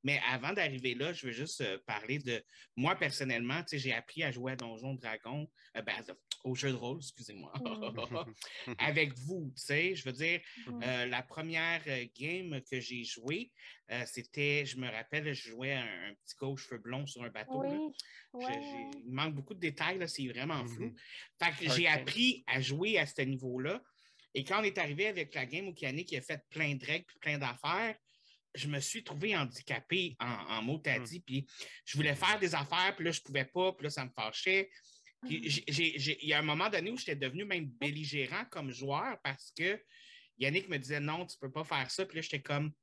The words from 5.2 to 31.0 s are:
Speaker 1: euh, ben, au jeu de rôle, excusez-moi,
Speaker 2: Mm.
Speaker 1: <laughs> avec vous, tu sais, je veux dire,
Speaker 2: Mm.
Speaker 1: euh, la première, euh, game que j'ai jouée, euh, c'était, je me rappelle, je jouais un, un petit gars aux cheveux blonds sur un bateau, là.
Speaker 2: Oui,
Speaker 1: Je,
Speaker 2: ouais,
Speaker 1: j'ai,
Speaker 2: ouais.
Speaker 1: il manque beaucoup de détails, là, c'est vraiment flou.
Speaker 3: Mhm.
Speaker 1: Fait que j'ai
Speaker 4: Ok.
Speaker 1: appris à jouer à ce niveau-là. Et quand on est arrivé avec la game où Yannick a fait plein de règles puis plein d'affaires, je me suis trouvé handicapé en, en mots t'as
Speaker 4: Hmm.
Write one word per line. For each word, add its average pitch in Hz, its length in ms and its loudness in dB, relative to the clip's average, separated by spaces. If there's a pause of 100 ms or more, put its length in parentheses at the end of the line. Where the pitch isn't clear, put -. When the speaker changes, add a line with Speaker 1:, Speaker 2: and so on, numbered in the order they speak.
Speaker 1:
euh, 113 40 -4
ben, 107 140 -2 (480)
au 131 100 -2
jeu 135 160 0
de 131 60 2
rôle, 120 220 -4
excusez-moi, 107 540 -12 (1160)
Speaker 2:
Mm. 123 80 -4
Speaker 1:
<laughs> - 20 -14
avec 147 400 2
vous, 147 380 -4
tu - 80 -8
sais, 165 320 2
je 156 100 -8
veux 131 80 -2
dire, 165 280 0 (260)
Speaker 2:
Mm. 120 160 -6
Speaker 1:
euh, 123 240 2
la 123 160 -2
première, 165 640 0
euh, 127 180 0 (100)
game 160 540 -4
que 131 100 0
j'ai 120 240 -6
jouée, 143 480 -4 (400)
euh, 120 140 -2
c'était, 143 600 0
je 123 120 -6
me 127 140 -2
rappelle, 143 420 -2
je 117 160 -8
jouais 127 240 -2
un, 104 380 -4
un - 20 -14 (100)
petit - 160 -14
gars 135 80 -2
aux 135 100 -2
cheveux 127 220 -10
blonds 127 280 -4
sur 123 160 -10
un 117 60 -6
bateau, 254 340 -2
là. 277 80 2
Speaker 2:
Oui, 302 220 -2 (400)
Speaker 1:
Je, 254 40 -10
Speaker 2:
ouais, 254 160 -2
Speaker 1:
j'ai, - 60 -2
Speaker 2:
ouais. 277 320 -8 (140)
Speaker 1:
il 123 80 -6
manque 151 200 2
beaucoup 143 220 -6
de 180 40 -16
détails, 165 380 0
là, 175 100 0
c'est 135 200 -2
vraiment 127 400 0
flou. 117 200 -4
Speaker 3:
Mhm. 117 80 -6 (460)
Speaker 1:
Fait 170 100 6 (140)
que 151 80 6
j'ai 170 140 8
Speaker 4:
Ok. 156 80 10
Speaker 1:
appris 202 520 4
à 127 140 4
jouer 165 380 4
à 151 80 6
ce - 140 -2
niveau-là. 135 600 0 (540)
Et 135 80 0
quand 196 160 4
on 220 40 4
est 202 140 2
arrivé 165 300 2
avec 175 260 -2
la 131 120 0
game 165 240 -4
où 175 60 -6
Yannick 139 380 -4
a 127 80 0
fait 147 280 -6
plein 151 260 2
de 123 100 -6
règles 160 200 0
puis - 140 -20
plein 147 180 0
d'affaires, 160 580 0 (580)
je 135 140 -4
me 147 120 0
suis 220 240 -2
trouvé 190 320 0
handicapé 143 840 0
en, 117 60 0 (320)
en 110 40 0
mots 131 180 0
t'as 131 200 2
Speaker 4:
Hmm. 123 40 -4